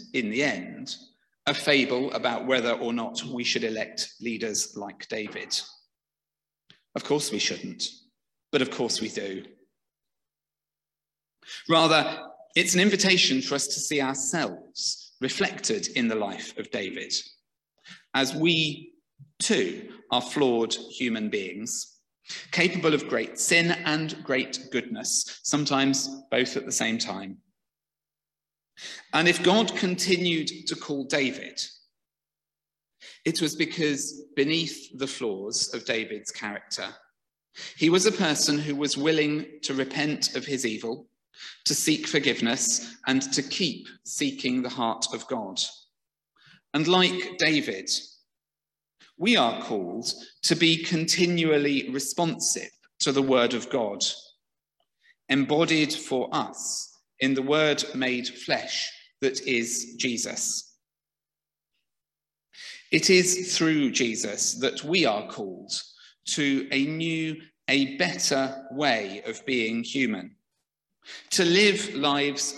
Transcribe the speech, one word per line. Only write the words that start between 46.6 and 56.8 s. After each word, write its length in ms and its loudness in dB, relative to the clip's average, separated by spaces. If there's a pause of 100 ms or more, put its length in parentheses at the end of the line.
And 140 2
like 500 4
David, 500 0 (1300)
we 200 4
are 260 2
called 500 -4 (300)
to 140 4
be 260 4
continually 1080 2
responsive 800 -2 (300)
to 120 2
the 100 4
word 320 4
of 160 -4
God, 320 -2 (1300)
embodied 640 4
for 400 -4
us 640 -6 (220)